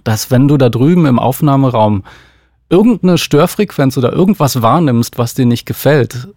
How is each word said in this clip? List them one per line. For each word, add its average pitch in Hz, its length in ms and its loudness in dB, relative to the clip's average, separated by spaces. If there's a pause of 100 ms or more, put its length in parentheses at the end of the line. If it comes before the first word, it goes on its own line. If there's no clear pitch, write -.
dass - 260 -4
wenn 131 180 4
du 147 80 2
da 131 120 2
drüben 147 380 2
im 123 120 2
Aufnahmeraum 120 840 0 (640)
irgendeine 185 480 2
Störfrequenz 147 800 -2
oder 123 160 -2
irgendwas 147 480 0
wahrnimmst, 120 560 0
was 120 160 -4
dir 135 100 0
nicht 120 220 0
gefällt, 135 720 -2